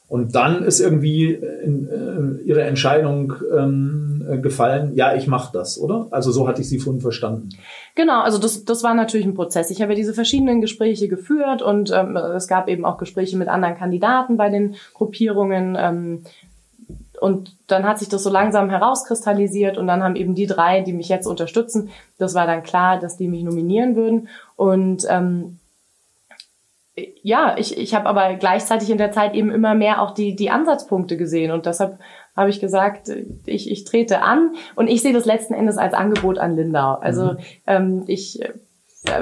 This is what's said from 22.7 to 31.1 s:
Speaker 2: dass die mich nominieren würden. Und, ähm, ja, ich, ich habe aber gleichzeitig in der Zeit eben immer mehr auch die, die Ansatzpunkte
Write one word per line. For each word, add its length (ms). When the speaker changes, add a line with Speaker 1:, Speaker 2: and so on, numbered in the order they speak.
Speaker 2:
dass 200
die 100
mich 160
nominieren 500
würden. 340
Und, 540
ähm, 480
ja, 360
ich, 200
ich 160
habe 140
aber 260
gleichzeitig 560
in 80
der 140
Zeit 220
eben 160
immer 240
mehr 280
auch 100
die, 220
die 160
Ansatzpunkte 680